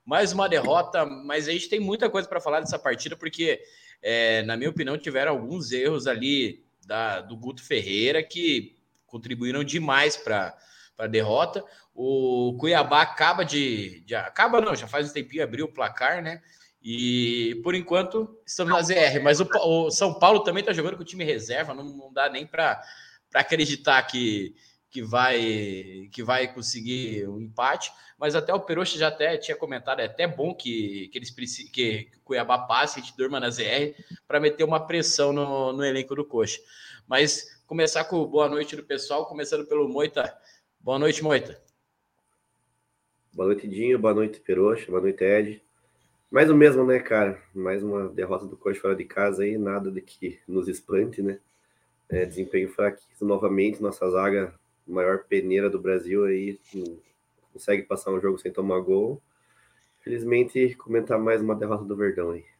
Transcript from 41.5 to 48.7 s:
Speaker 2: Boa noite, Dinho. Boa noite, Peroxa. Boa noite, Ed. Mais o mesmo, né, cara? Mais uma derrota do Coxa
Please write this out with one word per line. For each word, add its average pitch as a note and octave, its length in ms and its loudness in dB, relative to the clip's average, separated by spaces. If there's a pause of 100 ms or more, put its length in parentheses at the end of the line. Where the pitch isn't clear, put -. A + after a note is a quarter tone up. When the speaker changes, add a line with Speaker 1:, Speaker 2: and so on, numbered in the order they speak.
Speaker 2:
Boa F#2 120 0
noite, G#2 200 0
Dinho. A2+ 320 2
Boa G#2+ 140 4
noite, G#2+ 260 0
Peroxa. G2+ 500 2
Boa F2+ 120 0
noite, F#2+ 200 0
Ed. G#2+ 400 2 (720)
Mais D#3 180 6
o D#3 60 6
mesmo, C#3 300 8
né, B2+ 140 4
cara? G#2 380 2 (160)
Mais F#2+ 300 -2
uma G2+ 240 -4
derrota F#2 380 -4
do F#2+ 100 -14
Coxa G2 240 -4